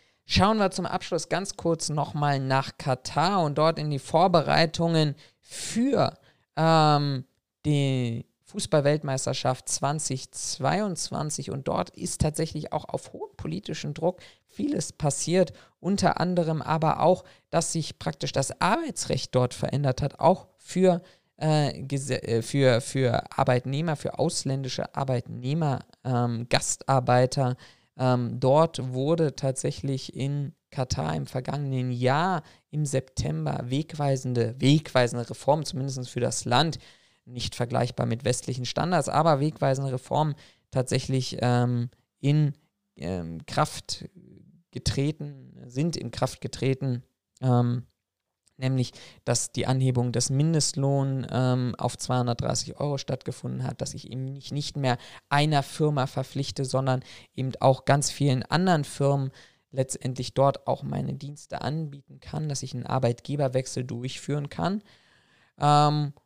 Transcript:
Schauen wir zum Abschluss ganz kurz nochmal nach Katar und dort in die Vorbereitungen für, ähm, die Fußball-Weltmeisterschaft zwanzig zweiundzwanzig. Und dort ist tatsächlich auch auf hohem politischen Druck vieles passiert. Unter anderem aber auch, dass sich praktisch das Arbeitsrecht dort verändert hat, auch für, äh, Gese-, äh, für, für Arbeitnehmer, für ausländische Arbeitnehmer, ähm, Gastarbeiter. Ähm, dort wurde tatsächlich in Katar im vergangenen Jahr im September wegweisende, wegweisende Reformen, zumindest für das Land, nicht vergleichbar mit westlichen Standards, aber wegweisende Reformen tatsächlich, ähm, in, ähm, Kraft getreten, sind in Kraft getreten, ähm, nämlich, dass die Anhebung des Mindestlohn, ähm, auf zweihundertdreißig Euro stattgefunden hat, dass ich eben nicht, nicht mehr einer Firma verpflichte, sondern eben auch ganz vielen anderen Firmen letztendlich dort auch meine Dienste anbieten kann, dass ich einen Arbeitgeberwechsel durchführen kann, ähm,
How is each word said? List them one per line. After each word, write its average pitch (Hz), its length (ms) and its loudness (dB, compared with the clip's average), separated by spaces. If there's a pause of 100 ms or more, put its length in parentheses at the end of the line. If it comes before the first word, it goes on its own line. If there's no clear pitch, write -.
(240)
Schauen 214 340 4
wir 196 120 4
zum 180 160 -4
Abschluss - 420 -4
ganz 175 280 -4
kurz 165 340 -2
nochmal 147 500 0
nach 135 360 0
Katar 165 640 0
und 143 140 0
dort 156 220 4
in 151 120 -4
die 143 80 -2
Vorbereitungen 160 1160 2 (260)
für, - 720 0 (420)
ähm, 151 680 4 (400)
die 131 640 2 (180)
Fußball-Weltmeisterschaft 139 1200 0
zwanzig 139 640 -4
zweiundzwanzig. 156 1200 -4
Und 135 180 -6
dort - 220 -2
ist - 300 -8
tatsächlich 156 520 -2
auch - 160 -6
auf - 240 -8
hohem 403 240 -14
politischen 156 580 -8
Druck 175 260 -2 (260)
vieles - 460 -4
passiert. 160 600 0 (280)
Unter 190 380 2
anderem 165 440 0
aber 156 380 0
auch, 180 240 4 (260)
dass - 220 0
sich - 260 -6
praktisch - 340 -6
das - 280 -2
Arbeitsrecht 233 760 -2
dort 123 180 2
verändert - 480 -2
hat, - 180 -4
auch 185 380 2
für, 180 460 2 (340)
äh, 151 460 0
Gese-, 135 400 -4
äh, 113 200 0
für, 127 380 4
für 127 440 0 (120)
Arbeitnehmer, 139 600 0
für - 220 -6
ausländische - 760 -2
Arbeitnehmer, 131 840 -2 (240)
ähm, 120 440 0
Gastarbeiter. 123 1080 2 (420)
Ähm, 123 420 0
dort 135 540 2
wurde 147 420 0
tatsächlich 139 800 -4
in 143 380 -4 (160)
Katar 143 440 -4
im 143 120 -4
vergangenen 131 640 -4
Jahr 143 500 2 (280)
im 151 160 0
September 143 800 -2
wegweisende, 131 920 0
wegweisende 131 720 4
Reformen, 147 380 0
zumindest 131 420 -6
für - 120 -6
das 123 260 -2
Land, 139 320 2 (460)
nicht 120 300 -8
vergleichbar 123 520 -2
mit 120 180 -2
westlichen 127 400 -2
Standards, 160 460 0
aber 156 280 4
wegweisende 139 540 0
Reformen 151 420 -2 (360)
tatsächlich, 131 720 -2
ähm, 120 480 2 (300)
in, 143 340 4 (420)
ähm, 82 480 -6
Kraft - 600 -4 (640)
getreten, 139 840 -4 (120)
sind 139 320 -2
in 117 120 -8
Kraft - 300 -4
getreten, 131 640 -4 (400)
ähm, 123 420 2 (720)
nämlich, 131 360 0 (340)
dass - 260 -2
die - 140 -2
Anhebung 127 440 2
des 127 200 0
Mindestlohn, 139 1000 2
ähm, 127 460 2
auf - 220 -4
zweihundertdreißig 123 800 -2
Euro 143 160 0
stattgefunden 127 680 -6
hat, - 180 -8
dass 135 100 -6
ich - 180 -14
eben 131 140 -6
nicht, 135 280 -10
nicht 147 260 -6
mehr 127 180 2 (320)
einer 147 340 4
Firma 147 440 0
verpflichte, 139 580 -6
sondern 131 400 0 (300)
eben 113 260 -4
auch 135 240 4
ganz 139 260 4
vielen 131 340 2
anderen 170 400 2
Firmen 139 480 0 (380)
letztendlich 131 640 -4
dort 135 340 2
auch - 160 -2
meine 139 300 -4
Dienste 139 480 -10
anbieten 143 600 -8
kann, 156 280 -6
dass 139 140 -6
ich 139 100 -10
einen 123 140 -8
Arbeitgeberwechsel 131 960 -2
durchführen 127 640 -6
kann, 202 340 -2 (760)
ähm, 147 560 4 (120)